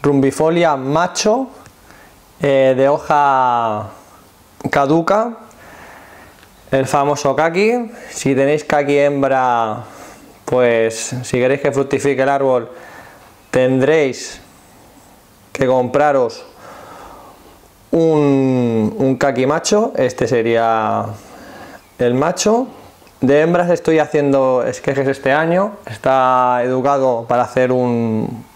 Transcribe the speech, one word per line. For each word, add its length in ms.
rumbifolia 720
macho, 720
eh, 360
de 120
hoja 1000
caduca, 680
el 160
famoso 480
kaki. 560
Si 260
tenéis 260
kaki 360
hembra, 840
pues 800
si 140
queréis 220
que 120
fructifique 500
el 60
árbol, 420
tendréis 920
que 140
compraros 800
un, 1080
un 200
kaki 300
macho. 500
Este 320
sería 760
el 160
macho. 540
De 220
hembras 260
estoy 300
haciendo 680
esquejes 400
este 240
año. 420
Está 800
educado 640
para 140
hacer 280
un 840